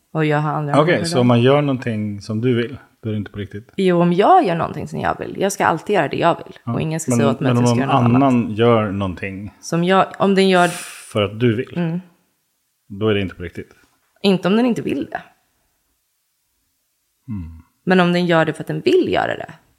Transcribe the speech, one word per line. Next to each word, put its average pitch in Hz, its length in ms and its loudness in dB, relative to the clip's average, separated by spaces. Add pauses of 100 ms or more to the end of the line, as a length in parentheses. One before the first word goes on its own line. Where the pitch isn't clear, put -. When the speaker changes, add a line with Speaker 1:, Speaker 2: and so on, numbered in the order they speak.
(160)
Speaker 1:
Och 160 100 0
jag 151 140 2
har 151 120 -2
aldrig 147 260 -2
Speaker 2:
Okej, 160 160 4
Speaker 1:
använt 170 160 -2
Speaker 2:
så 165 60 -4
Speaker 1:
det. 127 60 4
Speaker 2:
om 123 60 4
man 120 140 4
gör 139 200 4
någonting 110 600 -4
som 110 200 -6
du 123 140 2
vill, 117 220 -4 (260)
då 113 60 -6
är 107 40 -4
det 107 40 -4
inte 98 140 -8
på 101 80 -12
riktigt? 101 360 -12
Speaker 1:
Jo, 180 260 2
om 175 120 2
jag 277 320 4
gör 170 100 0
någonting 160 320 -6
som 151 120 -10
jag - 200 -2
vill. - 200 -10
Jag 196 120 0
ska 190 140 -2
alltid 170 300 0
göra 156 120 2
det 131 100 -6
jag 165 200 2
vill. - 280 -18
Speaker 2:
Ja. 117 80 -4
Speaker 1:
Och - 80 -4
ingen 160 180 -4
ska - 120 -4
Speaker 2:
Men, 120 80 2
Speaker 1:
säga 113 100 2
åt 127 100 -2
mig 131 140 0
Speaker 2:
men 120 100 2
Speaker 1:
att 120 60 4
jag - 20 4
Speaker 2:
om 117 60 2
Speaker 1:
ska 131 80 0
Speaker 2:
någon 143 100 0
Speaker 1:
göra 123 120 4
något 120 80 4
annat. 135 180 4
Speaker 2:
annan 117 220 0
gör 110 360 2
någonting? 98 680 -6
Speaker 1:
Som 165 220 -4
jag, 185 240 2 (120)
om 196 160 2
den 190 140 4
gör 180 180 4 (440)
Speaker 2:
För 107 100 -2
att 104 180 -4
du 120 160 2
vill? 127 220 -8
Speaker 1:
Mm. 170 220 -4 (880)
Speaker 2:
Då 104 200 -4
är 110 60 2
det 101 80 0
inte 92 140 -6
på 90 80 -12
riktigt? - 320 -14 (460)
Speaker 1:
Inte 185 260 2
om 196 100 2
den 240 80 2
inte 240 160 -2
vill - 300 -6
det. - 120 -10 (2000)
Speaker 2:
Mm. 82 340 -12 (220)
Speaker 1:
Men 185 160 2
om 175 140 4
den 175 120 0
gör 165 200 2
det 156 80 -2
för - 100 -12
att - 40 -14
den 160 140 -6
vill 277 320 2
göra 60 240 0
det. - 160 -14 (260)